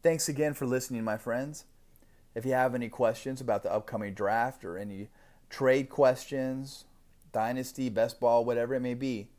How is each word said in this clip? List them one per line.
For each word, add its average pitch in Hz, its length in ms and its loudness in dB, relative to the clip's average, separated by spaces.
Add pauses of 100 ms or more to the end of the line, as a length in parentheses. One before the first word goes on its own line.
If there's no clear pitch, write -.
Thanks 165 260 2
again 147 260 0
for 135 120 -6
listening, 123 380 -2
my 107 120 -2
friends. 127 500 -6 (680)
If 113 100 -6
you 131 80 0
have 127 220 4
any 120 140 -2
questions 123 520 0
about 113 220 0
the 90 100 -2
upcoming 107 420 -4
draft 113 500 0
or 87 120 -8
any 101 320 -8 (420)
trade 131 380 4
questions, 131 960 0 (480)
dynasty, 123 560 -2
best 113 320 0
ball, 120 240 6
whatever 120 300 0
it 127 60 0
may 123 140 -2
be 120 340 -4 (100)